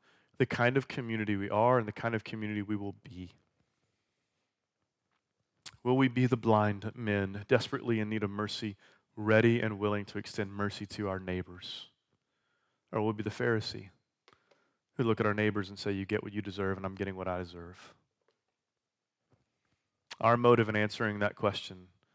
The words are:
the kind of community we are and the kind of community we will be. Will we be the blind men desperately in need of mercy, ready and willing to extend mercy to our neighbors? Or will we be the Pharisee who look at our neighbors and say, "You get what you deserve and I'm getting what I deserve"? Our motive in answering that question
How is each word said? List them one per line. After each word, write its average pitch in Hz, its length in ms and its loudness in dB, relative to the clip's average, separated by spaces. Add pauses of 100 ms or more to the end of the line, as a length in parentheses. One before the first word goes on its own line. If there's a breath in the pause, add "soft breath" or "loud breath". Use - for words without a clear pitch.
(380 soft breath)
the 131 80 2
kind 123 320 2
of 131 100 0
community 110 480 -4
we 98 140 -4
are 120 280 4
and 113 100 0
the 107 40 -6
kind 117 240 -4
of 107 80 -4
community 107 380 -6
we 104 160 -4
will 101 260 -8
be. 87 280 -14 (2500)
Will 127 140 4
we 135 100 6
be 123 180 4
the 123 120 4
blind 107 580 2
men 101 540 -2
desperately 120 500 2
in 107 100 -2
need 107 140 -2
of 101 80 -2
mercy, 104 460 -6 (400 soft breath)
ready 110 420 6
and 110 180 -2
willing 104 280 -2
to - 120 -10
extend 101 360 -6
mercy 101 320 -4
to 101 240 -6
our 95 100 -4
neighbors? 90 680 -8 (1040)
Or 110 80 0
will 107 60 0
we 110 140 -2
be - 20 -8
the 104 60 -2
Pharisee 107 600 -2 (1040 soft breath)
who 131 80 0
look 113 160 2
at 107 60 2
our 104 80 2
neighbors 104 360 0
and 98 80 -14
say, 104 140 -4
"You 98 140 -4
get 104 180 -2
what 104 100 -12
you 104 80 -4
deserve 95 360 -4
and 95 80 -6
I'm 95 100 -6
getting 98 200 -6
what 92 120 -6
I 90 100 -2
deserve"? 87 560 -12 (2250)
Our 117 180 6
motive 120 320 6
in 107 60 -4
answering 107 440 -2
that 104 160 0
question 95 540 -4 (260)